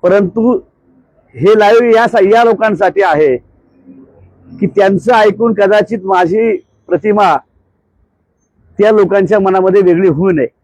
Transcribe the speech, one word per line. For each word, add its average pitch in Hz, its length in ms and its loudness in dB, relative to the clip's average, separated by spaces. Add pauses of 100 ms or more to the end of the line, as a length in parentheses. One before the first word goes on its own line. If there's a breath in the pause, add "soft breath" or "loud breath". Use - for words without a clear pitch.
परंतु 202 580 0 (720)
हे 196 240 0
लाईव्ह 226 360 2
या 226 120 2
सा-, 202 260 0
या 233 120 2
लोकांसाठी 202 580 -2
आहे 151 340 0 (1200)
की 196 60 -2
त्यांचं 202 460 -2
ऐकून 214 420 0
कदाचित 202 500 -2
माझी 190 520 -2 (300)
प्रतिमा 190 500 0 (1400)
त्या 208 120 2
लोकांच्या 202 500 0
मनामध्ये 190 420 0
वेगळी 180 260 2
होऊ 170 220 -2
नये. 147 160 -2 (180)